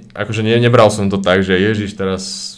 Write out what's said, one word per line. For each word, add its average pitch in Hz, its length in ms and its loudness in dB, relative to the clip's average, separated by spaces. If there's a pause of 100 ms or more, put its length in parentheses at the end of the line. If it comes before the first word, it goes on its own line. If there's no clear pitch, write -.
(120)
akože 107 340 -6
ne-, 110 160 2
nebral 117 320 4
som 101 160 -2
to 98 80 -2
tak, 95 240 2
že 92 160 0
"Ježiš, 104 400 -2
teraz 95 240 -6 (360)